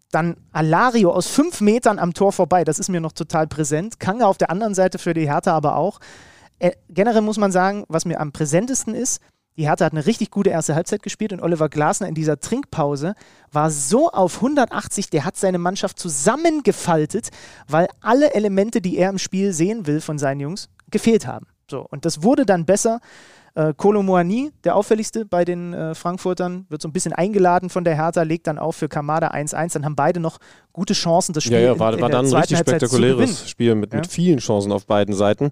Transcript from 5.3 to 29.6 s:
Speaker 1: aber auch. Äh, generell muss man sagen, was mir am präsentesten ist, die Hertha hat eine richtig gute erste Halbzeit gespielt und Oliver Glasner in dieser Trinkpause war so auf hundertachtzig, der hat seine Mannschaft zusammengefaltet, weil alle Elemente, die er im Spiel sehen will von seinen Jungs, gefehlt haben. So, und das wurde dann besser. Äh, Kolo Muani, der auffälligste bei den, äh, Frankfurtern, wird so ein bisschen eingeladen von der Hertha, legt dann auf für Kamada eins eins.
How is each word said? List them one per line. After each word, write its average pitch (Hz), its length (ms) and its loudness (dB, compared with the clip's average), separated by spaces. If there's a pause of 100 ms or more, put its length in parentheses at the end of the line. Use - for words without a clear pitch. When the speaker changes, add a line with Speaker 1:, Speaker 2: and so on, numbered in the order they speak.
Speaker 1:
aber 151 220 0
auch. 175 240 -2 (640)
Äh, 180 100 2 (180)
generell 208 340 2
muss 214 140 -2
man 208 140 2
sagen, 190 380 0
was 160 160 -2
mir 170 160 -4
am 151 100 -6
präsentesten 208 640 -2
ist, 247 260 -4 (360)
die 151 100 -2
Hertha 170 200 2
hat 151 60 -2
eine 156 140 -4
richtig 220 240 0
gute 196 200 0
erste 160 260 -2
Halbzeit - 260 -4
gespielt 208 300 -6
und 175 100 -10
Oliver 160 260 0
Glasner 151 380 0
in 165 80 -6
dieser 156 240 0
Trinkpause 151 760 -4 (360)
war 151 220 2
so 160 380 2
auf - 300 0
hundertachtzig, 254 680 -2
der 143 140 0
hat 170 120 -6
seine 185 220 0
Mannschaft 185 400 -4
zusammengefaltet, 214 1300 0 (380)
weil 160 200 2 (120)
alle 277 340 4
Elemente, 208 460 0
die 175 180 -2
er 185 120 2
im 190 80 -4
Spiel 196 340 -2
sehen 180 340 -2
will 151 140 0
von 156 180 -6
seinen 139 220 -2
Jungs, 151 280 -8 (220)
gefehlt 214 360 2
haben. 117 200 -12 (240)
So, 135 200 -10
und 135 140 -8
das 160 180 -4
wurde 269 240 4
dann 175 200 2
besser. 226 340 2 (560)
Äh, 156 200 0
Kolo 208 260 4
Muani, 190 480 0 (140)
der - 100 2
auffälligste 220 500 0
bei 175 200 0
den, 175 300 -6
äh, 160 200 -8
Frankfurtern, 180 760 -4
wird 151 140 -10
so 165 60 -8
ein 147 40 -10
bisschen 170 200 -4
eingeladen 180 580 2
von 180 140 -4
der 170 100 2
Hertha, 165 280 0
legt 160 260 -4
dann 147 100 -4
auf 160 180 -4
für 156 120 -4
Kamada 151 400 -2
eins 147 260 -6
eins. 160 200 -4